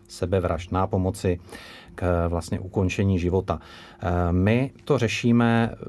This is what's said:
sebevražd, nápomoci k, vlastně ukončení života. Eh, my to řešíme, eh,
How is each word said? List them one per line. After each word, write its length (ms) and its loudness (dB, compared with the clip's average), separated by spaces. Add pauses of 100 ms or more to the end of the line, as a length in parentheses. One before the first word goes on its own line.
(120)
sebevražd, 600 -2
nápomoci 680 0 (560)
k, 320 0
vlastně 320 -4
ukončení 600 0
života. 400 0 (420)
Eh, 300 0
my 400 2 (140)
to 120 2
řešíme, 760 2
eh, 40 -10 (140)